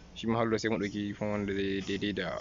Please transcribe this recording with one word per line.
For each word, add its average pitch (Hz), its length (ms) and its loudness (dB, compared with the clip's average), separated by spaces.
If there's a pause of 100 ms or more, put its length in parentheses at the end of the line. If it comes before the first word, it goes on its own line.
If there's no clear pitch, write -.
(140)
shi - 120 -6
ma 113 120 4
hallo 113 180 4
sai 110 140 0
mu 107 80 2
ɗauki 104 360 -2
font 104 180 -2
wanda 101 200 0
zai 98 340 0
daidai 101 280 0
da 92 260 -2